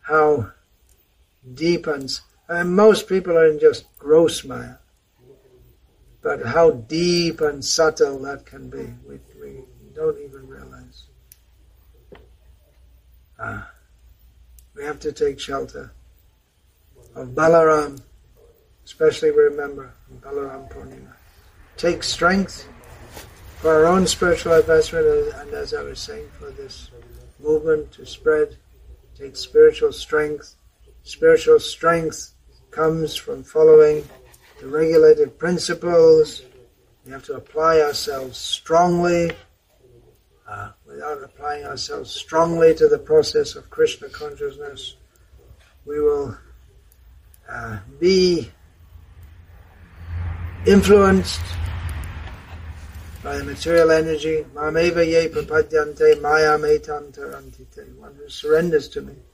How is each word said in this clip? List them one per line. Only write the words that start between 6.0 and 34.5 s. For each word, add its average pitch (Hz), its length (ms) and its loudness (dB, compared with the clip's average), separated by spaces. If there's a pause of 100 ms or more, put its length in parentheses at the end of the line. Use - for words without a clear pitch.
But 147 220 -6
how 160 260 4
deep 165 720 -2
and 143 240 -4
subtle 151 560 0
that 139 240 -12
can 135 240 -20
be, 127 260 -16 (120)
we, 139 120 -20 (220)
we 135 220 -20 (320)
don't 151 240 -4
even 135 300 -20
realize. 131 560 -20 (2250)
Uh, - 240 -12 (1120)
we 143 100 -14
have 147 160 -10
to 151 120 -8
take 143 260 -4
shelter 139 540 -12 (1200)
of 131 140 -14
Balaram, 156 720 2 (840)
especially 156 460 0
we 147 80 2
remember 143 540 -2 (280)
Balaram 139 500 -12
Purnima. 135 420 -20 (640)
Take - 260 -4
strength - 680 -2 (920)
for 160 140 0
our 156 140 6
own 180 200 2
spiritual 170 480 0
advancement, 160 520 2
and, 147 280 0
and 440 200 -14
as 440 180 -10
I 440 100 -8
was - 180 -14
saying, 440 280 -16 (100)
for - 120 -18
this 208 400 -20 (480)
movement 151 540 -2
to - 140 -20
spread 151 500 -2 (600)
take 139 180 -18
spiritual 156 560 4
strength. 151 600 -6 (480)
Spiritual 156 560 4
strength 165 760 -4 (380)
comes 160 460 -2
from 135 260 -12
following 156 680 6 (520)